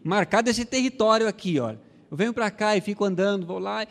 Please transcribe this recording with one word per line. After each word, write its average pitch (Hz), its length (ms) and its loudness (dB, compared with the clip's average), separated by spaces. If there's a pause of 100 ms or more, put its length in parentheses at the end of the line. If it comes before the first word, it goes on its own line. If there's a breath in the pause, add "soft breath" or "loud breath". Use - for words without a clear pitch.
marcado 196 440 2
esse 240 160 0
território 226 600 2
aqui, 190 320 -2
olha. 113 220 -4 (280 loud breath)
Eu 156 80 -12
venho 220 160 0
pra 220 200 -2
cá 214 240 0
e 196 40 2
fico 202 240 -4
andando, 190 400 0
vou 180 140 -8
lá, 208 320 -6